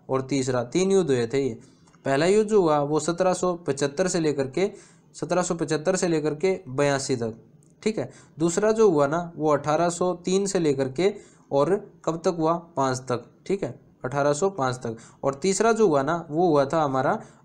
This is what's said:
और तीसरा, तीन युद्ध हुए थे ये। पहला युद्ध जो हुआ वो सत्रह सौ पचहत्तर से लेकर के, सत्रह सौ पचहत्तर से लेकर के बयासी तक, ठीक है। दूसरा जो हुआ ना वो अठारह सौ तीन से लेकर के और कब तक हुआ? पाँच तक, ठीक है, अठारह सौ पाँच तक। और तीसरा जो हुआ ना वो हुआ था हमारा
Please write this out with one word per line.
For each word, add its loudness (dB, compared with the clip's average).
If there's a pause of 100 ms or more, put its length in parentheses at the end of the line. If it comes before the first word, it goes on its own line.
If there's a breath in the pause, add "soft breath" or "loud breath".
और 0
तीसरा, -2
तीन 0
युद्ध 2
हुए 2
थे -2
ये। -2 (460 loud breath)
पहला 2
युद्ध 2
जो 4
हुआ 2
वो 0
सत्रह 0
सौ -2
पचहत्तर -2
से -2
लेकर 0
के, -2 (440 loud breath)
सत्रह -2
सौ -4
पचहत्तर 0
से 0
लेकर 0
के -2
बयासी 0
तक, -4 (480)
ठीक -2
है। -6 (280 loud breath)
दूसरा 2
जो 4
हुआ 4
ना -4
वो 0
अठारह 0
सौ -2
तीन -2
से -2
लेकर 0
के 0 (380 loud breath)
और 2 (300)
कब -4
तक 0
हुआ? 0 (220)
पाँच 0
तक, -6 (220)
ठीक -4
है, -10 (240)
अठारह 0
सौ -2
पाँच -2
तक। -8 (280 loud breath)
और 0
तीसरा 0
जो 4
हुआ 2
ना -4
वो 2
हुआ 4
था 0
हमारा 0 (260 loud breath)